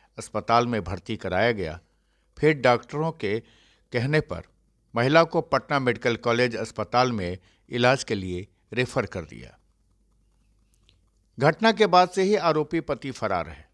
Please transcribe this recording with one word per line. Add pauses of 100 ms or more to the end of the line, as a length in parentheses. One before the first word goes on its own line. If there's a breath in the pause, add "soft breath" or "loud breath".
(180 soft breath)
अस्पताल
में
भर्ती
कराया
गया। (600)
फिर
डॉक्टरों
के (520 soft breath)
कहने
पर (540)
महिला
को
पटना
मेडिकल
कॉलेज
अस्पताल
में (320 soft breath)
इलाज
के
लिए (260)
रेफर
कर
दिया। (1800)
घटना
के
बाद
से
ही
आरोपी
पति
फरार
है।